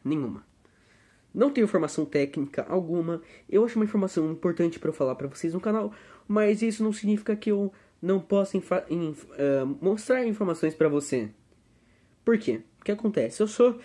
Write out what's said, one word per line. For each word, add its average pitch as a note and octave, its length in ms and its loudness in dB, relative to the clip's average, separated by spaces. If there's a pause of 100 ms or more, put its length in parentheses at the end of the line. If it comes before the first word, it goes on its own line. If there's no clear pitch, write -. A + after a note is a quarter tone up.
Nenhuma. B2+ 400 -4 (880)
Não C4 180 2
tenho A#3+ 160 2
formação D#3+ 380 0
técnica C#3+ 640 -2
alguma. E3+ 540 -2 (260)
Eu G#3 160 4
acho A#3 140 -4
uma G#3+ 60 4
informação F#3+ 460 0
importante E3+ 480 -2
pra D#3 120 -4
eu - 20 -6
falar C3 220 -2
pra C#3 140 -8
vocês E3 260 -6
no F3+ 60 -4
canal, G#3+ 320 -2 (360)
mas G#3+ 340 2
isso A3 220 0
não G#3+ 80 0
significa G#3 420 0
que G#3+ 160 -4
eu G3+ 220 0 (280)
não F#3 200 0
possa G3 360 0
infa-, F#3 340 -2
inf-, D#3+ 360 -4 (120)
eh, C#3 260 2 (160)
mostrar A3 460 0
informações F3 480 -2
pra D#3 140 4
você. C3+ 420 -2 (920)
Por A#3 140 4
quê? A3 220 -2 (200)
O - 40 -20
que G3+ 80 -2
acontece? G3+ 500 0
Eu A3 40 2
sou, A#3+ 380 4